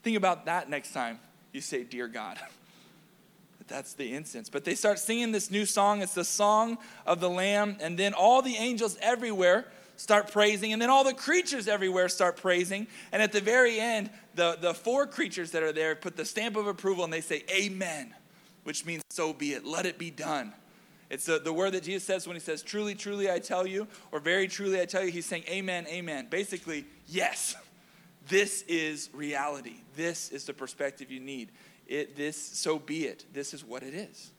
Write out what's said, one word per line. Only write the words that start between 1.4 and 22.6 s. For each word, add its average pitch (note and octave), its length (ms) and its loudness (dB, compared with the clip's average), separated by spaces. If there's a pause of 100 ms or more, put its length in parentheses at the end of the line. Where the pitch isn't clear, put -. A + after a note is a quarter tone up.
you C3+ 100 -10
say, C3 220 -4
"Dear B2 240 -8
God." G#2+ 360 -10
<laughs> - 1200 -20
That's - 260 -10
the B2+ 200 -6
incense. C3+ 360 -10
But C#3 140 -4
they - 120 0
start G#3 220 4
singing A3+ 360 0
this G3 180 -2
new G#3 140 2
song. G3+ 360 4
It's F#3 120 -4
the F3 100 0
song G#3+ 540 4 (280)
of E3+ 140 2
the F3+ 100 2
Lamb. G3+ 520 2
And E3+ 180 -4
then G3 140 2
all A#3 280 8
the B3+ 140 -2
angels A3 460 0
everywhere A3 640 4 (320)
start G#3 340 4
praising. G#3 400 4
And A3 100 0
then A#3+ 80 2
all C4+ 140 8
the C4 100 4
creatures C#4 540 0
everywhere F#3 400 2
start F3+ 300 2
praising. F#3+ 500 0 (240)
And G#3 100 2
at G#3 120 4
the G3+ 80 2
very A#3 360 6
end, G#3+ 320 0 (260)
the, E3+ 260 2
the E3+ 120 2
four C4 320 2
creatures F3+ 460 -4
that D#3+ 120 0
are D#3 100 2
there D#3 220 0
put F3 200 -10
the D#3 80 -6
stamp A3 320 -4
of G#3 120 0
approval F#3+ 360 0
and D#3+ 80 -2
they D#3+ 80 -2
say, D#3 320 -4
"Amen," F#3 640 -2 (480)
which D3 220 -8
means, E3 240 -8
"So D#3 240 -2
be C#3+ 200 -4
it. A2 120 -8
Let E3+ 200 -4
it F3 120 -4
be E3+ 140 -10
done." C#3 420 -4 (560)
It's C3+ 160 -6
the, D#3+ 140 2
the D#3+ 140 -2
word F#3+ 180 2
that F#3 120 -4
Jesus F#3 220 -4
says F#3 220 -2
when F3 80 -8
he E3 60 -10
says, D#3 200 -6